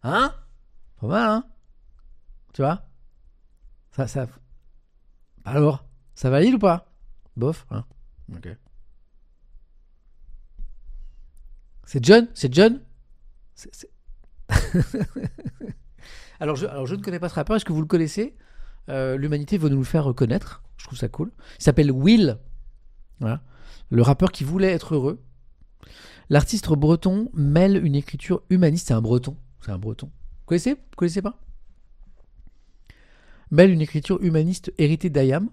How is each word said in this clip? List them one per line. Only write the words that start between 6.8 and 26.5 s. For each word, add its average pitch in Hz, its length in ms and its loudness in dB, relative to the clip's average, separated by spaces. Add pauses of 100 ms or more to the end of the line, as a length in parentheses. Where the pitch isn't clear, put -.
Bof, 135 360 -4
hein ? 107 140 -8 (480)
Ok. 87 140 -16 (3250)
C'est 131 220 -6
John ? 214 280 8
C'est 127 200 -4
John ? 220 280 4 (720)
C'est, - 200 -20
c'est - 140 -20 (600)
<laughs> - 300 0 (1600)
alors, 151 160 -4
je, 147 100 -6
alors, 139 200 -8
je 147 100 -6
ne 202 60 -10
connais 175 180 -6
pas 175 80 -6
ce - 80 -8
rappeur. 185 220 0
Est-ce 202 80 -2
que 165 80 -2
vous 156 80 0
le 156 60 -2
connaissez ? 175 500 -2 (500)
Euh, 131 300 -4
l'humanité 147 400 -2
veut 156 120 2
nous 135 100 2
le 131 40 0
faire 151 220 0
reconnaître. 131 580 -2 (140)
Je - 80 -20
trouve 120 120 -14
ça 117 120 -6
cool. 165 220 -8 (280)
Il - 40 -14
s'appelle 143 280 4
Will. 143 480 4 (800)
Voilà. 120 220 -4 (480)
Le 120 120 4
rappeur 139 300 4
qui - 120 -10
voulait 185 280 0
être 165 240 -2
heureux. 143 260 -2 (1080)
L'artiste 147 400 2